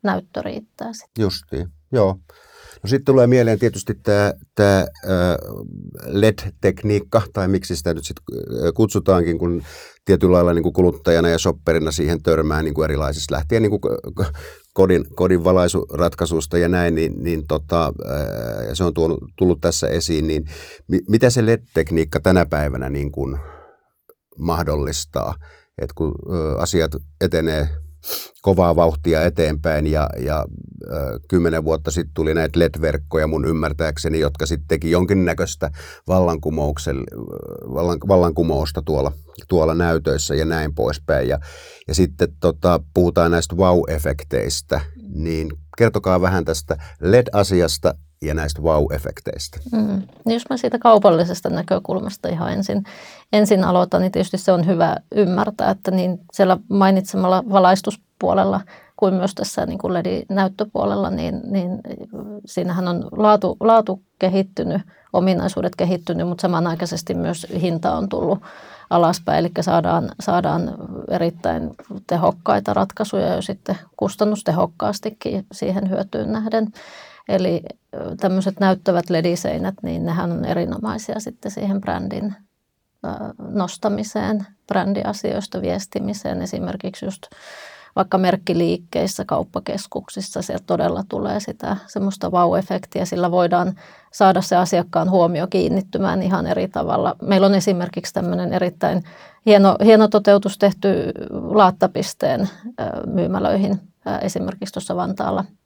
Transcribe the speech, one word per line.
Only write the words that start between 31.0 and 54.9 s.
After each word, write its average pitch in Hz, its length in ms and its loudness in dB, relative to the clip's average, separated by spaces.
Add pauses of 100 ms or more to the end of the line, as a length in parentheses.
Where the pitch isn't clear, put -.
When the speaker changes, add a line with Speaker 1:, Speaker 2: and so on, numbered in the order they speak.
Speaker 2:
kymmenen 82 360 2
vuotta 78 260 -2
sit 78 240 -2
tuli 78 200 0
näitä 80 240 0
led-verkkoja 78 680 0
mun 78 180 0
ymmärtääkseni, 78 760 -2
jotka 73 260 -2
sit 76 220 -2
teki 82 220 0
jonkinnäköistä 87 800 0 (380)
vallankumouksel-, 78 960 0 (720)
vallan-, 85 340 0
vallankumousta 80 760 4
tuolla, 71 300 0 (360)
tuolla 80 260 4
näytöissä 78 600 0
ja 73 100 2
näin 78 300 -2
poispäin. 71 540 0
Ja, 69 100 0 (500)
ja 78 60 -4
sitten 82 340 2 (120)
tota, 85 400 2 (140)
puhutaan 85 360 4
näistä 85 260 2
wow-efekteistä, 76 1200 0 (340)
niin 80 340 -4 (300)
kertokaa 101 420 4
vähän 90 240 2
tästä 80 320 -4 (240)
led-asiasta 92 920 4 (280)
ja 76 120 -2
näistä 76 280 -4
wow-efekteistä. - 960 -2 (140)
Speaker 1:
Mm. 208 300 -2 (220)
Niin 226 100 0
jos 233 160 -6
mä 262 60 -4
siitä 247 220 -2
kaupallisesta 190 720 6
näkökulmasta 185 800 -4
ihan 170 240 -4
ensin, 202 320 -2 (480)
ensin 208 320 4
aloitan, 180 360 2
niin 190 120 0
tietysti 190 260 -2
se 190 140 2
on 175 140 2
hyvä 170 300 2 (180)